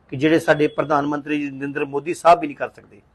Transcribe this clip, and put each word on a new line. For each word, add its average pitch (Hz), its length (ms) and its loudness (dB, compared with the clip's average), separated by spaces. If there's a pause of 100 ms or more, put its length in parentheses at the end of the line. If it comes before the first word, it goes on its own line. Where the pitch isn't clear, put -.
ਕਿ 139 80 -8
ਜਿਹੜੇ 156 220 4
ਸਾਡੇ 151 280 2
ਪ੍ਰਧਾਨ 147 380 -2
ਮੰਤਰੀ 147 360 -4
ਜੀ 143 100 -6
ਨਰਿੰਦਰ 143 340 -6
ਮੋਦੀ 143 280 -6
ਸਾਹਿਬ 170 260 4
ਵੀ 160 80 -6
ਨਹੀਂ 143 100 -10
ਕਰ 123 120 -6
ਸਕਦੇ। 104 320 -20 (140)